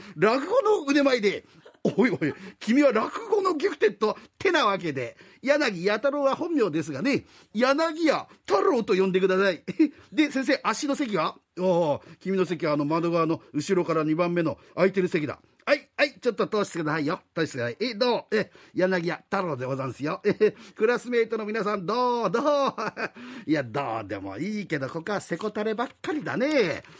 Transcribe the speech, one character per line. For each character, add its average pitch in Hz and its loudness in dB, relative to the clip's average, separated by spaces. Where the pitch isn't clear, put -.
落 233 2
語 494 2
の 403 2
腕 285 4
前 262 2
で。 196 -2
お - 2
い - 4
お 170 -2
い、 143 -2
君 247 2
は 262 4
落 302 -2
語 415 10
の 381 4
ギ 302 0
フ 349 -4
テ 440 4
ッ 202 0
ド 214 0
っ - -4
て 381 2
な 302 6
わ 196 2
け 165 -4
で。 120 -6
柳 254 0
弥 202 2
太 277 0
郎 285 -2
は 269 0
本 330 -6
名 220 2
で 156 -2
す 143 -6
が 131 -8
ね、 233 0
柳 302 0
家 208 0
太 381 2
郎 302 2
と 202 0
呼 190 2
ん 185 -2
で 185 2
く 190 2
だ 185 2
さ 190 4
い。 151 -4
<laughs> - -10
で、 285 2
先 262 -2
生、 269 2
あ 202 0
っ - 2
し 285 -4
の 277 2
席 220 -2
は？ 165 0
あ - -
あ、 175 2
君 190 -2
の 180 4
席 170 -4
は 151 2
あ 143 0
の 147 0
窓 165 0
側 165 2
の 160 -2
後 151 0
ろ 175 2
か 165 0
ら 156 0
二 156 2
番 175 0
目 175 0
の 160 -2
空 175 4
い 196 0
て 196 0
る 180 0
席 147 -2
だ。 - -8
は 285 4
い、 - -10
は 277 2
い、 - -4
ち 247 -2
ょ - -2
っ - -6
と 208 0
通 208 0
し - -12
て 165 -6
く 170 -2
だ 151 -2
さ 160 -2
い 143 -2
よ。 170 -4
通 165 -2
し - -8
て 135 -10
く 123 -4
だ 117 -2
さ 120 -4
い。 113 -12
え、 240 -2
ど 226 -2
う？ 208 -2
え、 208 -2
柳 180 0
家 160 -2
太 196 -2
郎 165 -4
で 127 -6
ご 135 -4
ざ 131 -6
ん 123 -6
す 127 -12
よ。 165 -6
え、 202 2
ク 220 0
ラ 240 2
ス 247 -12
メ 240 2
イ 220 0
ト 226 -4
の 220 -6
皆 214 -4
さ 208 -2
ん、 185 -6
ど 240 0
う？ 180 0
ど 233 0
う？ 285 0
<laughs> 247 -16
い 147 0
や、 147 0
ど 113 -4
う 101 -14
で 98 -8
も 95 -10
い 214 -6
い 160 -10
け 151 -4
ど、 131 -6
こ 165 -10
こ 220 -6
は 196 -4
せ 170 -8
こ 214 -6
た 214 -4
れ 220 -2
ば 233 -4
っ - -10
か 359 -6
り 277 -6
だ 151 -4
ね。 226 0